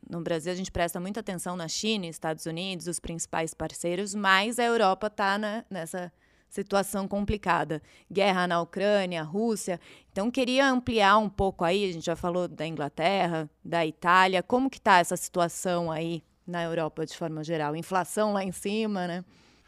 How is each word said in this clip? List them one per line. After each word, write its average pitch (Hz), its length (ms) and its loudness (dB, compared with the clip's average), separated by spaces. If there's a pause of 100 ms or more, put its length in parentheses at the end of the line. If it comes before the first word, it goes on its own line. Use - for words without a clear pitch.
(100)
no 170 100 -6
Brasil, 165 320 -2
a 180 40 -6
gente 185 160 -6
presta 175 280 -2
muita 202 200 -6
atenção 180 360 -6
na 165 120 -6
China, 208 380 -2
Estados 160 400 -6
Unidos, 170 420 -6
os 170 120 -4
principais 165 540 -4
parceiros, 180 600 -4
mas 202 440 4
a 240 60 2
Europa 214 440 4
tá 202 300 0
na, 214 320 -6
nessa 180 420 -8 (360)
situação 196 600 -2
complicada. 185 720 0 (280)
Guerra 185 360 2
na 175 140 2
Ucrânia, 180 640 0
Rússia. 190 580 -2 (320)
Então, 208 180 -2
queria 262 400 4
ampliar 226 480 4
um 214 100 2
pouco 190 360 0
aí, 190 240 2
a 180 40 -4
gente 165 120 -8
já 170 100 0
falou 175 320 -2
da 151 200 -6
Inglaterra, 160 800 0 (160)
da 165 200 0
Itália. 180 580 4
Como 262 280 2
que - 100 -12
tá 196 180 8
essa 175 180 2
situação 175 720 -2
aí 165 320 -4 (240)
na 175 160 -4
Europa, 165 420 -4
de - 120 -10
forma 160 260 -6
geral? 151 320 -2
Inflação 185 580 -2
lá 196 120 -2
em 190 80 -6
cima, 202 540 -4
né? 180 180 -6 (440)